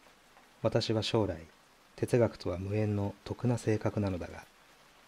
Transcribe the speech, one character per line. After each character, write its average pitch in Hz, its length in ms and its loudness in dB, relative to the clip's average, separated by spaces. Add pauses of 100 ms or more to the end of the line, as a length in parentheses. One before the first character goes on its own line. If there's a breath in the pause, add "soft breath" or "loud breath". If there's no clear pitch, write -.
(640)
私 117 300 2
は 110 100 2
将 107 240 2
来、 87 120 -4 (580)
哲 123 220 2
学 113 180 4
と - 120 -8
は 90 100 -4
無 98 180 -4
縁 107 200 2
の 101 180 -2 (100)
得 - 240 -2
な 120 100 2
性 107 200 0
格 - 220 -2
な 101 100 2
の 92 80 -4
だ 82 100 -8
が、 - 160 -16 (640)